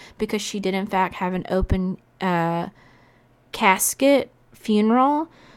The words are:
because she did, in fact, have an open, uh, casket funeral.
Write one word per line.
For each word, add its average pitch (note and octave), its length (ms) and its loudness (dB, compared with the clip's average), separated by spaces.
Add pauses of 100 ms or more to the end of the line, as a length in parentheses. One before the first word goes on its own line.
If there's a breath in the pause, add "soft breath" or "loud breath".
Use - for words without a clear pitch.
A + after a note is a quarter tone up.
(180 loud breath)
because G#3+ 240 -4
she G#3 180 -8
did, F#3+ 140 -2
in F#3+ 140 -2
fact, F#3+ 280 0
have F#3 200 -4
an F3+ 160 -6
open, F#3 480 -2 (200)
uh, E3+ 500 -2 (840 soft breath)
casket B3+ 800 2 (220)
funeral. B3+ 760 2 (280 soft breath)